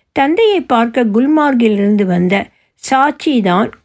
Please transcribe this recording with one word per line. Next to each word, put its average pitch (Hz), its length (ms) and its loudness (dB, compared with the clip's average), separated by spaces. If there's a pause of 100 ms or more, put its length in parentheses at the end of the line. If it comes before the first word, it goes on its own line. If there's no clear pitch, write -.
(120)
தந்தையை 359 480 0
பார்க்க 233 440 0
குல்மார்கிலிருந்து 226 1000 0
வந்த 180 440 0 (420)
சாச்சி 269 520 0
தான் 190 280 0 (140)